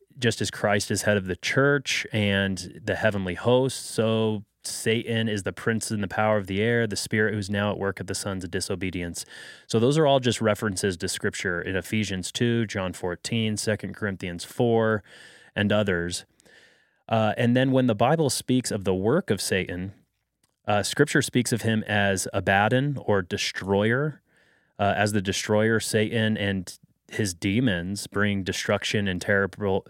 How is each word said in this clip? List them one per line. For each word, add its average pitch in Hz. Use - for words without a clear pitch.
just 120
as 104
Christ 104
is 104
head 107
of 95
the 90
church -
and 98
the 104
heavenly 98
host, 127
so 110
Satan 113
is 104
the -
prince -
and 107
the 95
power 107
of 95
the 95
air, 117
the 101
spirit 107
who's 101
now 104
at 92
work 98
at 92
the 95
sons 95
of 90
disobedience. 90
So 113
those 127
are 156
all 139
just 123
references 104
to 92
Scripture 92
in 90
Ephesians 98
two, 117
John 95
fourteen, 107
Second 101
Corinthians 92
four, 113
and 101
others. 92
Uh, 110
and 120
then 131
when 131
the 117
Bible 135
speaks -
of 101
the 98
work 110
of 101
Satan, 92
uh, 104
Scripture 143
speaks -
of -
him 110
as 101
Abaddon 110
or 101
destroyer, 104
uh, 101
as 104
the 107
destroyer, 107
Satan, 110
and 98
his 98
demons 98
bring 101
destruction 101
and 90
terrible, 98